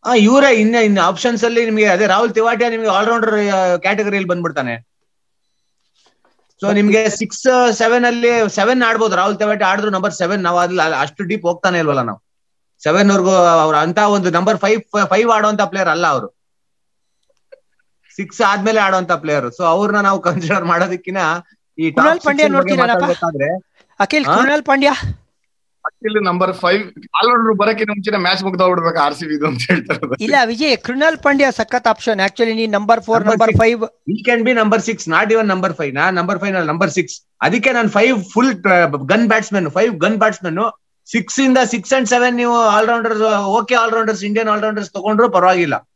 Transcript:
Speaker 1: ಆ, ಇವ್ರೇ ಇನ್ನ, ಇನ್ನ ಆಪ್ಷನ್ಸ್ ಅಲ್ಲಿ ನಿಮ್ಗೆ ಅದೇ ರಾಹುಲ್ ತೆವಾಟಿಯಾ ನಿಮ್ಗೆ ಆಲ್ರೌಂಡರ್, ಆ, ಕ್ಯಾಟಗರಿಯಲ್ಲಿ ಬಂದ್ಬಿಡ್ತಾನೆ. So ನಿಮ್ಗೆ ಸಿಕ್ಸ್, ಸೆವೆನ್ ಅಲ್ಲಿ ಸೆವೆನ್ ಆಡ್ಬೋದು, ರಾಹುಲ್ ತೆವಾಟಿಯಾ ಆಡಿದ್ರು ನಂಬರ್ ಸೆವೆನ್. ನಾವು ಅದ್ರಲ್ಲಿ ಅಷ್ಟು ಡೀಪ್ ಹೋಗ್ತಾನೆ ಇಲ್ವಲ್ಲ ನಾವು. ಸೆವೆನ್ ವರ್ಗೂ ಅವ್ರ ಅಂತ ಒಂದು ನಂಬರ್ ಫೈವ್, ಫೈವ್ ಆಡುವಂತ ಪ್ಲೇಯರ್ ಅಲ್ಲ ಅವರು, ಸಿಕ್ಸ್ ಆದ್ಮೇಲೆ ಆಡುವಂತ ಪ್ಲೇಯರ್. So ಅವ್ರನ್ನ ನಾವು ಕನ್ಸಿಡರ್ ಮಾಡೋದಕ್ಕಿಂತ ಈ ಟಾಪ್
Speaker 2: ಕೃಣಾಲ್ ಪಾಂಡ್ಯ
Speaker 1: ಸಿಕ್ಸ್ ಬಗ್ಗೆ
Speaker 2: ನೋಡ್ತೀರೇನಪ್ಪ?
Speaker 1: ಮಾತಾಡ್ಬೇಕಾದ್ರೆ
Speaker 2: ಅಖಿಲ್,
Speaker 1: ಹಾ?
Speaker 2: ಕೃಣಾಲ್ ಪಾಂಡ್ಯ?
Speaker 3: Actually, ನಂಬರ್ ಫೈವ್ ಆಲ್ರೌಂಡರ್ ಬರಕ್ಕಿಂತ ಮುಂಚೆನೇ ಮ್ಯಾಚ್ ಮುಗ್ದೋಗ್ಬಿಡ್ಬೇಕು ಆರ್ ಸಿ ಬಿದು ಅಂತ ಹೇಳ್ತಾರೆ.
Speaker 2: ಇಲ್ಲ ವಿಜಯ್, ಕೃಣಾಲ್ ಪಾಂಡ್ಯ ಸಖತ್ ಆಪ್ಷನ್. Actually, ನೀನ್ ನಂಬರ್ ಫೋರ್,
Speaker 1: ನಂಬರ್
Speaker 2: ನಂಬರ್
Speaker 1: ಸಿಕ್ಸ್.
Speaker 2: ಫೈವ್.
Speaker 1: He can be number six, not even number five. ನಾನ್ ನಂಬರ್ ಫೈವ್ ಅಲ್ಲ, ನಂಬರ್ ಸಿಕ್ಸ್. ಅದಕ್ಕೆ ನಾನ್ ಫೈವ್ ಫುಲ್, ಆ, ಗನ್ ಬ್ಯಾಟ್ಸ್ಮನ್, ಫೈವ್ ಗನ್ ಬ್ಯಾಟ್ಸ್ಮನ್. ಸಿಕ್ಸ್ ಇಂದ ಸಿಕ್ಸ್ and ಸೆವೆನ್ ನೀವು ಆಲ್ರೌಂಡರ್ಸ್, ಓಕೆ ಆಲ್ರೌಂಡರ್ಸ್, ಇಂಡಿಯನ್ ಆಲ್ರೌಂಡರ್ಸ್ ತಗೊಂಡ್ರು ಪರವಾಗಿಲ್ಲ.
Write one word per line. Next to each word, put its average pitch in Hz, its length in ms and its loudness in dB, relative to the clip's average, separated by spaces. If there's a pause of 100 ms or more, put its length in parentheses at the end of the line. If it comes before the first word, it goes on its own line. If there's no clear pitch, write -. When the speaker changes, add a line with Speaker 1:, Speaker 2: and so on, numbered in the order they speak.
Speaker 1:
ಆ, 240 100 0
ಇವ್ರೇ 247 400 6
ಇನ್ನ, 220 200 2
ಇನ್ನ 214 280 2
ಆಪ್ಷನ್ಸ್ 214 420 0
ಅಲ್ಲಿ 233 200 0
ನಿಮ್ಗೆ 214 220 0
ಅದೇ 196 200 2
ರಾಹುಲ್ 202 280 0
ತೆವಾಟಿಯಾ 233 360 0
ನಿಮ್ಗೆ 226 180 -4
ಆಲ್ರೌಂಡರ್, 214 600 0
ಆ, 185 280 0
ಕ್ಯಾಟಗರಿಯಲ್ಲಿ 202 520 -2
ಬಂದ್ಬಿಡ್ತಾನೆ. 143 600 -6 (1700)
So 208 120 0
ನಿಮ್ಗೆ 208 340 2
ಸಿಕ್ಸ್, 247 640 0
ಸೆವೆನ್ 233 320 2
ಅಲ್ಲಿ 233 500 0
ಸೆವೆನ್ 240 280 0
ಆಡ್ಬೋದು, 226 340 0
ರಾಹುಲ್ 202 220 0
ತೆವಾಟಿಯಾ 208 300 0
ಆಡಿದ್ರು 208 220 0
ನಂಬರ್ 180 220 -4
ಸೆವೆನ್. 185 300 -2
ನಾವು 175 160 0
ಅದ್ರಲ್ಲಿ 170 420 0
ಅಷ್ಟು 147 240 -6
ಡೀಪ್ 180 180 -6
ಹೋಗ್ತಾನೆ 175 360 -2
ಇಲ್ವಲ್ಲ 143 240 0
ನಾವು. 107 260 -8 (540)
ಸೆವೆನ್ 196 280 2
ವರ್ಗೂ 190 200 2
ಅವ್ರ 165 460 4
ಅಂತ 165 220 0
ಒಂದು 202 320 2
ನಂಬರ್ 185 280 0
ಫೈವ್, 214 240 0 (240)
ಫೈವ್ 214 240 2
ಆಡುವಂತ 214 320 2
ಪ್ಲೇಯರ್ 185 260 -2
ಅಲ್ಲ 165 180 0
ಅವರು, 127 220 -2 (1900)
ಸಿಕ್ಸ್ - 240 -10
ಆದ್ಮೇಲೆ 208 400 2
ಆಡುವಂತ 190 320 0
ಪ್ಲೇಯರ್. 147 320 -2
So 120 200 -8
ಅವ್ರನ್ನ 202 360 0
ನಾವು 196 200 0
ಕನ್ಸಿಡರ್ 175 440 -2
ಮಾಡೋದಕ್ಕಿಂತ 180 540 -2 (600)
ಈ 160 120 -2
ಟಾಪ್ 143 60 -4
Speaker 2:
ಕೃಣಾಲ್ 311 240 2
ಪಾಂಡ್ಯ - 0 -
Speaker 1:
ಸಿಕ್ಸ್ 311 100 -4
ಬಗ್ಗೆ 294 180 2
Speaker 2:
ನೋಡ್ತೀರೇನಪ್ಪ? 277 420 0
Speaker 1:
ಮಾತಾಡ್ಬೇಕಾದ್ರೆ 170 680 -2 (420)
Speaker 2:
ಅಖಿಲ್, 277 240 0
Speaker 1:
ಹಾ? 180 120 2
Speaker 2:
ಕೃಣಾಲ್ 277 260 2
ಪಾಂಡ್ಯ? 277 280 2 (1000)
Speaker 3:
Actually, 214 380 -4
ನಂಬರ್ 185 260 0
ಫೈವ್ 185 360 -2
ಆಲ್ರೌಂಡರ್ 220 680 0
ಬರಕ್ಕಿಂತ 214 320 0
ಮುಂಚೆನೇ 208 280 -4
ಮ್ಯಾಚ್ 185 260 -2
ಮುಗ್ದೋಗ್ಬಿಡ್ಬೇಕು 180 560 0
ಆರ್ 147 160 0
ಸಿ 170 120 -12
ಬಿದು 151 200 -2
ಅಂತ 127 220 -4
ಹೇಳ್ತಾರೆ. 151 560 -2
Speaker 2:
ಇಲ್ಲ 285 100 -2 (100)
ವಿಜಯ್, 240 340 -2
ಕೃಣಾಲ್ 294 400 -2
ಪಾಂಡ್ಯ 277 320 2
ಸಖತ್ - 380 -2
ಆಪ್ಷನ್. 214 320 -2
Actually, 220 340 0
ನೀನ್ 220 180 -2
ನಂಬರ್ 208 280 2
ಫೋರ್, 220 240 0
Speaker 1:
ನಂಬರ್ 214 140 2
Speaker 2:
ನಂಬರ್ 220 100 4
Speaker 1:
ಸಿಕ್ಸ್. 220 120 2
Speaker 2:
ಫೈವ್. 226 240 2 (260)
Speaker 1:
He 226 240 0
can 233 160 2
be 233 120 2
number 214 280 0
six, 196 240 -8
not 214 220 2
even 208 200 0
number 180 240 -4
five. 139 140 -4
ನಾನ್ 170 200 0
ನಂಬರ್ 180 240 -2
ಫೈವ್ 196 180 -4
ಅಲ್ಲ, 165 120 -2
ನಂಬರ್ 160 220 -2
ಸಿಕ್ಸ್. 156 320 -6 (180)
ಅದಕ್ಕೆ 208 320 0
ನಾನ್ 233 180 0
ಫೈವ್ 220 340 2
ಫುಲ್, 220 420 -2
ಆ, 175 200 4
ಗನ್ 147 420 0
ಬ್ಯಾಟ್ಸ್ಮನ್, 202 420 0
ಫೈವ್ 202 260 0
ಗನ್ 185 200 -2
ಬ್ಯಾಟ್ಸ್ಮನ್. 202 560 -2 (380)
ಸಿಕ್ಸ್ 233 300 -4
ಇಂದ 262 240 2
ಸಿಕ್ಸ್ 233 280 -4
and 262 160 0
ಸೆವೆನ್ 247 280 0
ನೀವು 240 200 0
ಆಲ್ರೌಂಡರ್ಸ್, 220 680 0 (220)
ಓಕೆ 226 300 -2
ಆಲ್ರೌಂಡರ್ಸ್, 220 500 -2
ಇಂಡಿಯನ್ 214 240 -2
ಆಲ್ರೌಂಡರ್ಸ್ 208 420 -4
ತಗೊಂಡ್ರು 214 400 0
ಪರವಾಗಿಲ್ಲ. 175 640 2